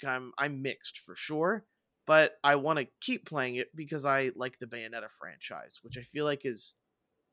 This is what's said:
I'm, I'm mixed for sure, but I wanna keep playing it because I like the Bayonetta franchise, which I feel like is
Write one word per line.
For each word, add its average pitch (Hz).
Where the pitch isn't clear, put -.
I'm, 127
I'm 139
mixed -
for -
sure, 170
but 156
I 143
wanna 143
keep -
playing 127
it 123
because 151
I 135
like 127
the 120
Bayonetta 113
franchise, 76
which 120
I 127
feel 147
like 143
is 123